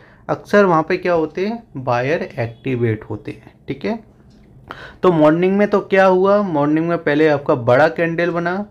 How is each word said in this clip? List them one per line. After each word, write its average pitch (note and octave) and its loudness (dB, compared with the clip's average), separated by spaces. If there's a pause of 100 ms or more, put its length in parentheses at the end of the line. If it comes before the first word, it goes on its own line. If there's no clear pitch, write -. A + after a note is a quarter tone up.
(300)
अक्सर G3+ 0
वहाँ D#3+ 2
पे F3+ -4
क्या F3+ -2
होते E3 -2
हैं, A3+ -10 (140)
बायर C3 -4 (100)
एक्टिवेट A#2 -4
होते - -12
हैं, - -20 (140)
ठीक C3+ -10
है। A3 -6 (1040)
तो F3+ 4
मॉर्निंग E3+ 4
में G#3 2
तो G3+ 0
क्या F#3+ 2
हुआ, F#3+ 2
मॉर्निंग D#3 0
में E3+ -2
पहले D#3 2
आपका D3 0
बड़ा B2+ 4
कैंडल E3 -2
बना, E3+ -4 (160)